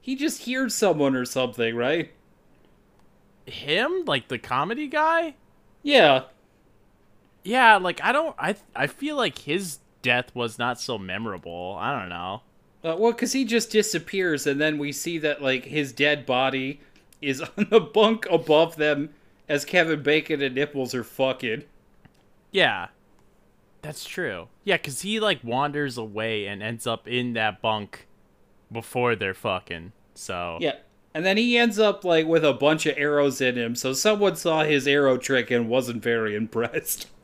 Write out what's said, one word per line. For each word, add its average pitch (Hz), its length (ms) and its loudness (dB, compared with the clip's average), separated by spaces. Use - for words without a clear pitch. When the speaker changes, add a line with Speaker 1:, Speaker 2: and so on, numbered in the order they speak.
Speaker 1:
He 262 160 -6
just 294 240 -4
hears 254 340 -2
someone 151 400 2
or 127 80 -2
something, 120 500 -2
right? 139 380 -2
Speaker 2:
Him? 277 600 -2
Like, 139 220 -2
the 123 100 -6
comedy 190 500 -4
guy? 320 480 0
Speaker 1:
Yeah. 170 400 6
Speaker 2:
Yeah, 226 320 8
like, 180 260 -2
I 208 80 2
don't, 302 260 -2
I, 180 180 -2
I 143 120 0
feel 294 280 -6
like 214 220 -2
his 165 420 -6
death 123 340 -2
was 117 240 -6
not 120 220 -2
so 117 160 -6
memorable. 92 840 -8
I 127 180 -4
don't 92 120 -8
know. 90 320 -8
Speaker 1:
Uh, 165 160 -4
well, 226 140 2
'cause 247 180 -2
he 269 140 0
just 226 260 0
disappears, 180 760 0
and 139 140 0
then 151 200 0
we 147 120 -4
see 170 280 -6
that, 147 220 -2
like, 131 220 0
his 135 300 -4
dead 139 320 0
body 131 560 -2
is 139 200 -2
<laughs> - 160 -10
on 202 120 0
the 220 100 6
bunk 220 500 2
above 160 460 4
them 151 360 0
as 147 160 -2
Kevin 160 400 2
Bacon 147 380 0
and 131 140 -2
Nipples 135 380 -4
are 120 120 -4
fucking. 131 580 -4
Speaker 2:
Yeah. 110 360 2
That's 151 220 -12
true. 104 460 -8
Yeah, 190 100 2
'cause 139 280 -6
he, 214 180 -4
like, 196 200 0
wanders 135 560 -2
away 110 500 -4
and 101 140 -8
ends 113 240 -8
up 113 220 -4
in 123 260 -2
that 110 280 -2
bunk 107 460 -4
before 117 460 0
they're 95 180 -4
fucking, 92 600 -6
so. 87 460 -8
Speaker 1:
Yeah. 156 140 -2
And 160 120 -6
then 196 120 2
he 240 200 2
ends 226 220 2
up, 202 240 2
like, 160 240 4
with 165 160 4
a 147 80 4
bunch 147 340 2
of 147 120 0
arrows 143 420 2
in 123 180 0
him, 117 180 -2
so 131 180 -2
someone 202 420 2
saw 156 300 2
his 143 200 2
arrow 143 300 6
trick 123 340 0
and 120 200 2
wasn't 123 340 0
very 113 320 0
impressed. - 720 -4